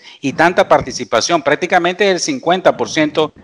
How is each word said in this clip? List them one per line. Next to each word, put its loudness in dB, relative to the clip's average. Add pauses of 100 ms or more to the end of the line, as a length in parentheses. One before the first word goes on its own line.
(220)
y -4
tanta 2
participación, 0
prácticamente 0
el 0
cincuenta 0
por -6
ciento -2 (100)